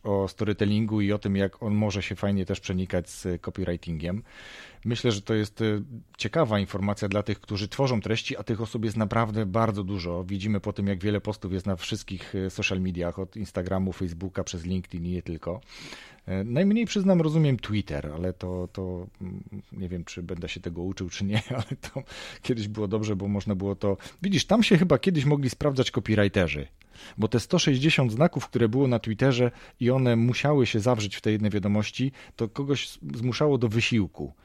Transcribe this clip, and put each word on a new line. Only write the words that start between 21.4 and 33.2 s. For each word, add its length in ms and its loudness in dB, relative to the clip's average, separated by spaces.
<laughs> 60 -4
ale 100 -4
to 220 -10
kiedyś 260 -2
było 200 -4
dobrze, 280 0
bo 120 -2
można 260 0
było 220 -2
to, 200 0
widzisz, 240 2
tam 160 4
się 160 6
chyba 200 6
kiedyś 260 2
mogli 260 4
sprawdzać 400 0
copywriterzy, 800 2
bo 100 2
te 120 2
sto 180 0
sześćdziesiąt 540 4
znaków, 360 2
które 200 2
było 200 2
na 100 4
Twitterze 520 2
i 100 4
one 260 4
musiały 500 4
się 140 0
zawrzeć 360 2
w 40 -12
tej 120 2
jednej 180 2
wiadomości, 640 0
to 120 -2
kogoś 360 -2
s-, 140 -14
zmuszało 440 2